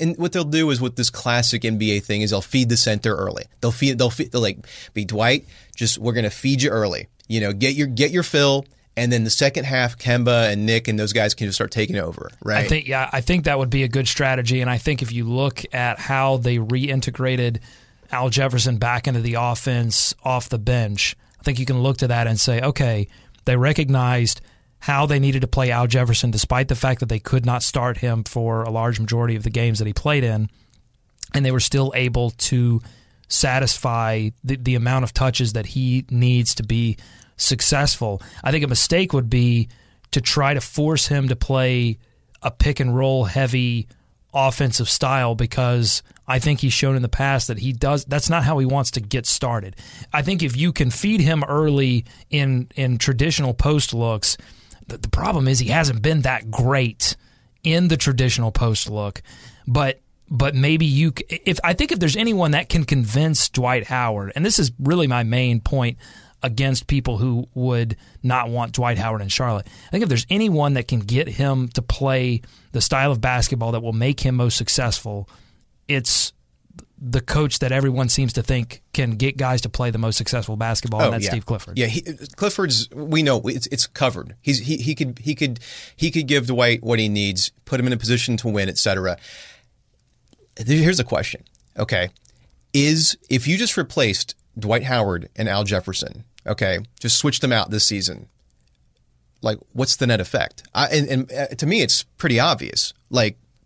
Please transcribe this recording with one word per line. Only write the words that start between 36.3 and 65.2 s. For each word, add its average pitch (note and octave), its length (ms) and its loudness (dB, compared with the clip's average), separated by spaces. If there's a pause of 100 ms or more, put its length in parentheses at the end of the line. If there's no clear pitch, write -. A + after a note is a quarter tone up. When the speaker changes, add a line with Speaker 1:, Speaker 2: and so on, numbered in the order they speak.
Speaker 2:
to - 80 -4
be A2+ 320 0 (400)
successful." B2 840 0 (220)
I - 80 -2
think D3 140 2
a - 20 2
mistake E3+ 460 2
would B2+ 180 0
be A#2+ 380 4 (420)
to C3+ 100 0
try C#3 320 2
to C3+ 80 0
force D3+ 460 0
him C3+ 220 2
to B2+ 80 0
play B2 640 2 (440)
a B2 80 -2
pick - 300 0
and B2 160 2
roll C3 300 2
heavy B2 600 0 (480)
offensive C3 540 2
style, B2+ 460 2
because A#2+ 720 0 (240)
I B2+ 100 2
think C#3+ 220 2
he's C3 120 2
shown C3+ 220 2
in B2+ 80 2
the A#2+ 60 0
past C3+ 400 0
that A2 100 -4
he C3 140 -4
does, C3+ 320 0
that's C#3+ 260 -2
not E3 140 2
how D3 140 2
he C3 80 2
wants C3+ 260 0
to B2+ 80 -4
get G#2+ 260 -4
started. A2 480 -2 (380)
I - 100 0
think E3 220 -2
if B2 120 -2
you D#3+ 160 2
can B2+ 200 0
feed G#3 280 0
him D#3 220 2
early C#3 640 2 (260)
in, C3+ 460 0
in B2+ 220 0
traditional C3+ 540 0
post D3 400 2
looks, A2+ 440 -2 (500)
the, - 120 -14
the - 100 -6
problem C#3 400 2
is C3 100 4
he A2+ 120 0
hasn't C#3 320 2
been D#3 200 4
that A2+ 260 -2
great B2 680 0 (480)
in E3+ 240 4
the D#3+ 80 4
traditional B2 560 0
post - 360 0
look, G#2 340 -6 (440)
but, C3+ 320 0 (320)
but C#3 240 0
maybe D#3 320 4
you D3 320 2
c-, - 260 -8
if, F#3+ 200 0
I F3 80 2
think C#4+ 180 0
if F4 80 0
there's D#3 180 2
anyone G3+ 360 2
that E3 160 0
can D#3+ 160 2
convince C3+ 640 2
Dwight B2 400 -2
Howard, A2 480 -2
and D#3+ 100 0
this A3 140 2
is C3+ 180 2
really D3+ 300 2
my B2 160 2